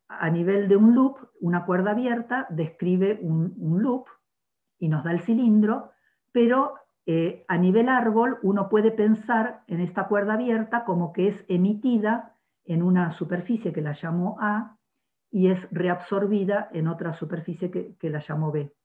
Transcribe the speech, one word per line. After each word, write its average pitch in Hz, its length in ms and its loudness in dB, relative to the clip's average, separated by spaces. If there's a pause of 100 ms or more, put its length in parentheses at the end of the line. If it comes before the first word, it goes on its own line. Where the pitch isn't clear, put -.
a - 220 -6
nivel 185 400 0
de 196 80 6
un 220 180 8
loop, 269 360 0 (100)
una 175 240 0
cuerda 185 280 0
abierta 247 580 -4
describe 180 720 0
un, 160 340 -2
un 170 260 -2
loop 262 240 -2 (720)
y 170 100 -4
nos 156 140 0
da 165 100 -4
el 170 80 0
cilindro, 226 720 2 (380)
pero, 247 440 2 (320)
eh, 165 420 -2
a 185 80 0
nivel 185 320 4
árbol 233 540 2
uno 196 260 0
puede 214 220 4
pensar 220 760 0
en 170 140 -4
esta 185 280 -4
cuerda 202 260 0
abierta 233 500 -2
como 175 300 -2
que 185 140 0
es 196 200 -6
emitida 208 840 0 (320)
en 170 160 0
una 180 300 2
superficie 180 600 -4
que 160 80 -6
la 147 220 -6
llamo 175 380 -4
A 208 360 -4 (540)
y 185 180 4
es 185 220 -2
reabsorbida 196 1000 -2
en 160 140 -2
otra 165 280 -4
superficie 170 560 -8
que, - 260 -8
que 160 140 -6
la 151 160 -6
llamo 156 260 -2
B. 147 220 -6 (100)